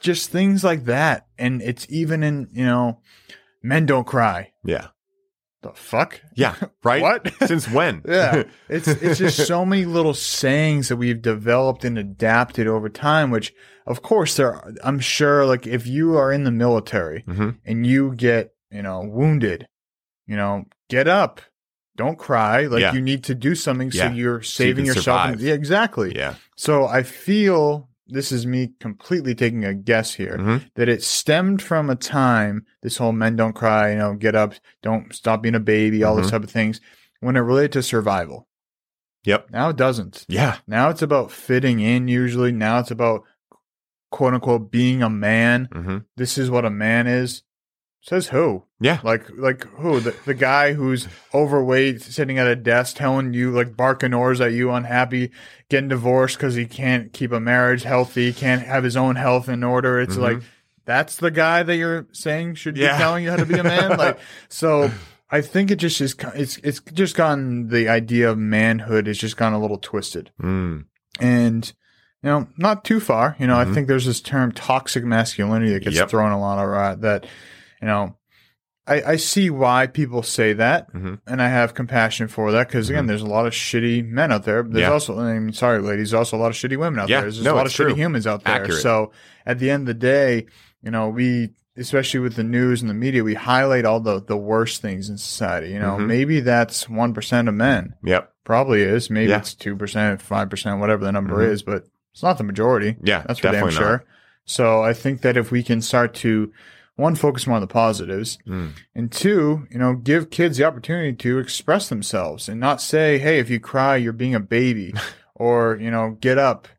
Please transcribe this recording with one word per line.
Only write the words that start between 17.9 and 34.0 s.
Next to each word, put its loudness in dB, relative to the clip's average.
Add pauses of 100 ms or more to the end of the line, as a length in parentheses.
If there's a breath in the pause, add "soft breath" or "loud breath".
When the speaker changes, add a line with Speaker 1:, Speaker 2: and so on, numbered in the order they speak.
Speaker 1:
get, 0 (180)
you -12
know, -8
wounded, 0 (580)
you -8
know, -4 (240)
get 2
up. 2 (560)
Don't -4
cry. 0
Like, 0
Speaker 2:
Yeah. 2
Speaker 1:
you -2
need -2
to -2
do -2
something -4
so 0
Speaker 2:
Yeah. -2
Speaker 1:
you're -4
Speaker 2:
So -4
you 4
Speaker 1:
saving 0
Speaker 2:
can 0
Speaker 1:
yourself. -2 (200)
Speaker 2:
survive. -2
Speaker 1:
Yeah, 0
exactly. -2
Speaker 2:
Yeah. -6 (200)
Speaker 1:
So 2
I 0
feel, 0 (180)
this -6
is -2
me -2
completely -4
taking -2
a -2
guess 0
here, -8
Speaker 2:
Mm-hmm. 0 (100)
Speaker 1:
that 0
it 0
stemmed 0
from -2
a 0
time, 0 (160)
this -6
whole 0
"men 0
don't 0
cry," 2
you -2
know, -2